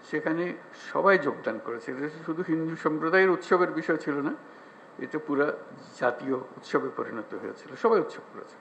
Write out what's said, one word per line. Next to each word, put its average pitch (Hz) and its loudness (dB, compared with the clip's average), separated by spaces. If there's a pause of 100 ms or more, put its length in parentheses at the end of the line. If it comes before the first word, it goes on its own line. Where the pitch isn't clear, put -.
সেখানে 160 -2 (360)
সবাই 185 6
যোগদান 123 0
করেছে। 117 -8
এটা 139 -4 (160)
শুধু 165 -2
হিন্দু 160 0
সম্প্রদায়ের 160 4
উৎসবের 175 4
বিষয় 160 0
ছিল 151 -2
না, 143 -2 (640)
এটা 127 -4
পুরা 147 2 (460)
জাতীয় 135 0
উৎসবে 131 -2
পরিণত 113 -6
হয়েছিল, 104 -10
সবাই 220 4
উৎসব - -4 (120)
করেছে। - -16